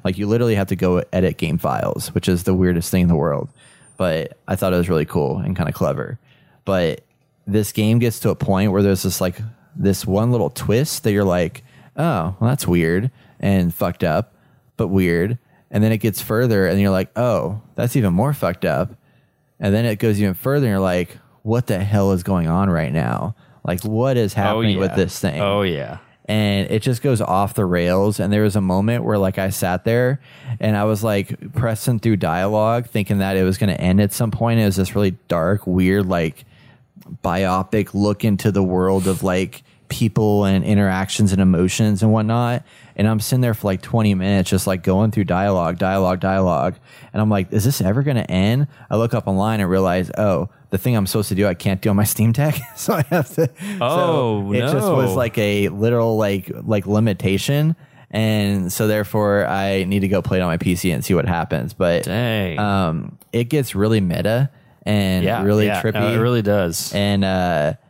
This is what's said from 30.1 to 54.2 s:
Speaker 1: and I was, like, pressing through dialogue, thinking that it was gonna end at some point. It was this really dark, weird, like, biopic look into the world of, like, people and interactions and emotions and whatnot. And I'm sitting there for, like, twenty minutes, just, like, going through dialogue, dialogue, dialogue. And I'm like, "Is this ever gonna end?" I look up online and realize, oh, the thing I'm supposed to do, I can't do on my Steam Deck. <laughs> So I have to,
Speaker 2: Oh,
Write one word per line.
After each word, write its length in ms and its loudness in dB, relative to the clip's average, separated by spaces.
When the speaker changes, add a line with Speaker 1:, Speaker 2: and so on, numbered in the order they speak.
Speaker 1:
and 160 2
I 80 0
was, 180 0
like, 520 -4
pressing 440 -2
through 200 2
dialogue, 680 0
thinking 320 -2
that 180 0
it 60 2
was 160 2
gonna 140 0
end 280 2
at 120 2
some 180 -2
point. 300 0
It 60 2
was 100 2
this 180 -2
really 220 0
dark, 400 0
weird, 400 2
like, 380 -2
biopic 680 0
look 300 0
into 280 2
the 100 2
world 440 2
of, 160 0
like, 400 -2
people 580 2
and 180 2
interactions 680 2
and 100 2
emotions 600 2
and 100 4
whatnot. 500 0
And 120 0
I'm 120 0
sitting 200 0
there 140 2
for, 120 -6
like, 160 0
twenty 320 2
minutes, 360 0
just, 160 0
like, 160 -2
going 280 2
through 140 0
dialogue, 540 0
dialogue, 420 0
dialogue. 560 0
And 80 -4
I'm 100 2
like, 220 0
"Is 120 0
this 160 0
ever 220 0
gonna 260 -2
end?" 400 0
I 60 0
look 180 0
up 120 -2
online 340 0
and 80 0
realize, 480 0
oh, 320 0
the 80 -2
thing 180 0
I'm 100 0
supposed 220 -2
to 60 -4
do, 120 2
I 80 0
can't 280 -2
do 80 0
on 60 2
my 80 2
Steam 280 0
Deck. 340 0
<laughs> 100 -20
So 180 -4
I 160 0
have 240 -2
to, 160 0
Speaker 2:
Oh, 680 0